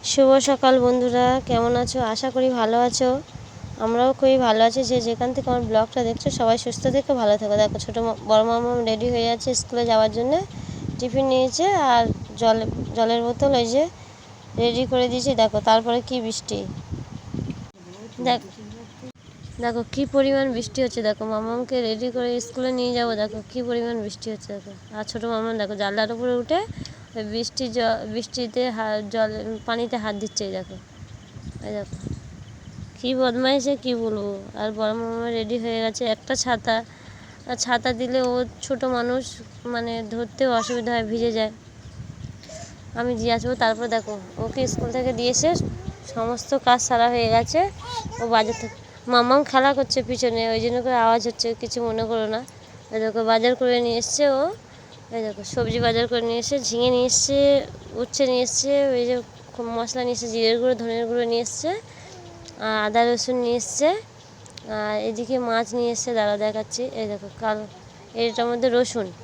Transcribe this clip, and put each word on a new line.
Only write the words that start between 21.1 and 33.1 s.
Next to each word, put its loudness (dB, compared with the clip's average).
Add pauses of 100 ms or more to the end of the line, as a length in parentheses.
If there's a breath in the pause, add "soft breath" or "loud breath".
মামামকে -4
রেডি -2
করে -2 (120)
স্কুলে -4
নিয়ে 0
যাবো। 0
দেখো -4 (100)
কি -6
পরিমাণ -2
বৃষ্টি -10
হচ্ছে। -10
দেখো, -12 (220)
আর -6
ছোটো -6
মামা -2
দেখো -2
জানলার 0
উপরে -2
উঠে 0 (540 loud breath)
ওই -6
বৃষ্টি -4
জ-, 0 (100)
বৃষ্টিতে -4
হা-, -2
জল, 0 (340)
পানিতে -2
হাত -4
দিচ্ছে। -6
এই -6
দেখো, -10 (880)
এই -8
দেখো -8 (960)
কি -6